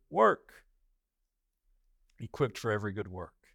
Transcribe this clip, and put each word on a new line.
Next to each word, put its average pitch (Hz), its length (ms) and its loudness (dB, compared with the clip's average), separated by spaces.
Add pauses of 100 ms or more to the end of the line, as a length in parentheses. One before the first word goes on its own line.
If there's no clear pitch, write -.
work. 190 440 2 (1600)
Equipped 120 400 -2
for 113 140 -2
every 104 220 -2
good 101 160 -6
work. 90 240 -12 (220)